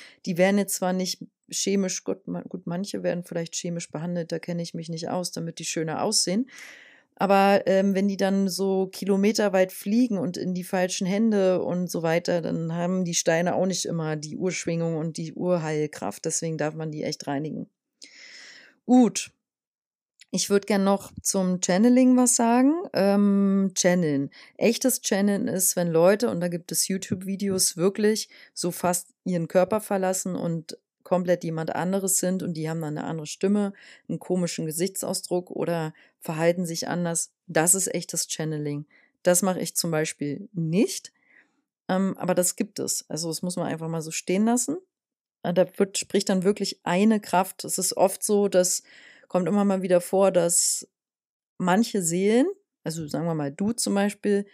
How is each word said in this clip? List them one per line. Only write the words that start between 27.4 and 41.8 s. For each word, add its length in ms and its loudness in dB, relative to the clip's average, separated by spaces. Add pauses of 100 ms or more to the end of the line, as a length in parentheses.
wirklich 500 0 (240)
so 200 -4
fast 420 -2 (100)
ihren 240 -2
Körper 320 2
verlassen 560 -2
und 400 -6 (300)
komplett 380 0
jemand 280 -4
anderes 460 -2
sind 240 0
und 120 -4
die 140 -4
haben 120 -4
dann 180 -6
eine 80 -6
andere 220 -8
Stimme, 440 0 (360)
einen 100 -4
komischen 480 -2
Gesichtsausdruck 880 -4
oder 420 -4 (240)
verhalten 480 0
sich 220 -6
anders. 420 -2 (160)
Das 300 4
ist 180 -2
echtes 340 -4
Channeling. 580 -6 (360)
Das 180 4
mache 200 0
ich 160 -6
zum 160 -2
Beispiel 600 -4
nicht, 600 0 (760)